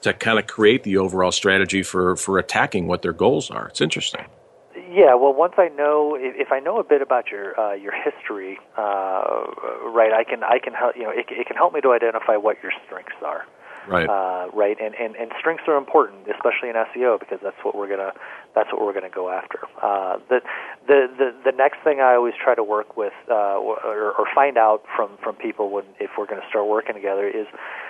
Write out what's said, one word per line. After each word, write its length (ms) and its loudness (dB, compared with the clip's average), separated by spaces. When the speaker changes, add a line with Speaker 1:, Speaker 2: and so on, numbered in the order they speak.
Speaker 1:
to 120 0
kind 240 0
of 80 0
create 380 4
the 140 0
overall 340 2
strategy 500 2
for, 340 0
for 220 -2
attacking 480 0
what 160 -2
their 120 -2
goals 360 2
are. 200 -8
It's 120 -8
interesting. 440 -4
Speaker 2:
Yeah, 240 8
well, 180 6
once 240 2
I 120 4
know, 460 2
if, 200 -6
if 160 -4
I 80 2
know 180 -4
a 60 0
bit 180 4
about 300 0
your, 280 -6
uh, 140 -2
your 200 -8
history, 640 -8
uh, 680 -2
right, 280 4
I 100 4
can, 200 -6
I 160 2
can 140 -8
help, 220 -2
you 80 -10
know, 60 -6
it, 200 -4
it 180 -6
can 80 -8
help 180 2
me 80 -2
to 100 6
identify 440 2
what 260 0
your 100 -6
strengths 300 -14
are. 220 -8
Speaker 1:
Right. 200 0
Speaker 2:
Uh, 460 -2
right, 260 2
and, 140 -6
and, 220 -8
and 240 -10
strengths 280 -4
are 100 4
important, 500 0
especially 420 -2
in 60 -6
S 200 -2
E 100 -2
O, 120 4
because 240 -10
that's 220 -10
what 100 -4
we're 140 -6
gonna 260 -6
that's 160 0
what 100 -4
we're 120 0
gonna 160 -6
go 200 -6
after. 300 -8
Uh, 380 -2
the, 120 2
the, 200 6
the, 340 0
the 40 -
next 280 0
thing 180 2
I 140 6
always 260 2
try 140 2
to 80 0
work 340 -4
with, 160 -4
uh, 280 0
or, 540 -4
or 140 0
find 220 4
out 260 6
from, 280 -4
from 120 -6
people 340 -4
when, 160 -4
if 180 -8
we're 100 -6
gonna 220 -10
start 180 0
working 280 0
together 320 -2
is, 200 -4